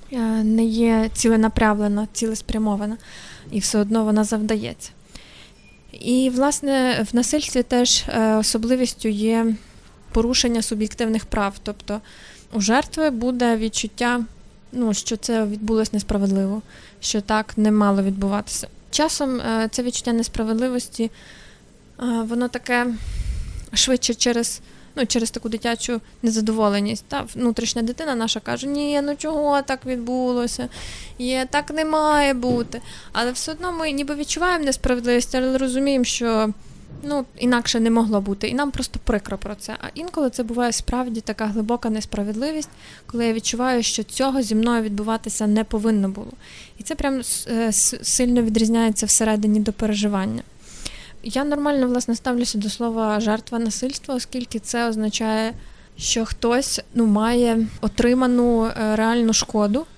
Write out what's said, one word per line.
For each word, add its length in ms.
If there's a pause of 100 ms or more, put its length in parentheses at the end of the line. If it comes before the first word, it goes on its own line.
(120)
е, 60 (260)
не 200
є 480
ціленаправлена, 1000
цілеспрямована, 840 (540)
і 80
все 200
одно 260
вона 200
завдається. 680 (1000)
І, 420
власне, 800
в 40
насильстві 460
теж, 460
е, 260
особливістю 760
є 460 (580)
порушення 500
суб'єктивних 600
прав. 380
Тобто 380 (520)
у 80
жертви 500
буде 460
відчуття, 680 (480)
ну, 220
що 220
це 280
відбулось 480
несправедливо, 680 (380)
що 200
так 380
не 120
мало 320
відбуватися. 680 (220)
Часом, 500
е, 320
це 100
відчуття 300
несправедливості, 920
е, 60 (1160)
воно 200
таке 380 (880)
швидше 400
через, 460 (360)
ну, 100
через 240
таку 180
дитячу 520 (220)
незадоволеність. 880
Та 160 (100)
внутрішня 480
дитина 320
наша 260
каже: 260
«Ні, 380
ну 120
чого 460
так 240
відбулося? 840 (500)
Є, 320
так 200
не 140
має 500
бути». 460 (320)
Але 200
все 200
одно 200
ми 200
ніби 220
відчуваємо 500
несправедливість, 720
але 240
розуміємо, 460
що, 480 (500)
ну, 220 (140)
інакше 420
не 100
могло 300
бути, 280
і 60
нам 160
просто 340
прикро 340
про 160
це. 260
А 140
інколи 360
це 120
буває 300
справді 480
така 260
глибока 440
несправедливість, 800 (380)
коли 200
я 60
відчуваю, 500
що 200
цього 400
зі 120
мною 280
відбуватися 640
не 180
повинно 440
було. 240 (460)
І 40
це 120
прям 260
с-, 300
е, 220
с-, 300
сильно 400
відрізняється 640
всередині 540
до 120
переживання. 680 (800)
Я 220
нормально, 420
власне, 280
ставлюся 440
до 120
слова 500
«жертва 380
насильства», 560
оскільки 440
це 300
означає, 640 (460)
що 260
хтось, 560 (140)
ну, 120
має 600 (140)
отриману, 840
е, 320
реальну 360
шкоду, 540 (120)